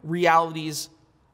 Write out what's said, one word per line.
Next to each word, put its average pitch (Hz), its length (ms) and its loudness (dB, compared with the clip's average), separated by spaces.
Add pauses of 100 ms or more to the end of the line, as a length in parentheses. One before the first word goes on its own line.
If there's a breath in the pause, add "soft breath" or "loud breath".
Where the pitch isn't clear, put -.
realities 165 840 0 (460)